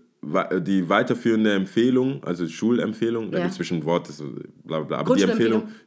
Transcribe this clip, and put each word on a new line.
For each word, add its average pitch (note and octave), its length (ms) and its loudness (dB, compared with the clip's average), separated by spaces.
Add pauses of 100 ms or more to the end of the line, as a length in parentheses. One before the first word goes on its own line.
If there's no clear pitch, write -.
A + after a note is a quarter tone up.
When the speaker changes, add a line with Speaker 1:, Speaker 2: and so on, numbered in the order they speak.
(240)
Speaker 1:
wa-, F2 360 0
die F#2 300 0
weiterführende A2 640 2
Empfehlung, B2 680 2
also F2 240 -4
Schulempfehlung, A2 840 0
da F#2 80 -4
Speaker 2:
Ja. F2+ 60 0
Speaker 1:
gibt's F2 160 -4
bestimmt E2 260 -4
Worte, E2+ 260 0
so D2 140 -12 (380)
bla, D#2+ 160 -4
bla, - 0 -
bla, D#2 180 -4
aber B1+ 60 -4
die - 180 4
Speaker 2:
Grundschulempfehlung. A#2 400 2
Speaker 1:
Empfehlung, - 260 -14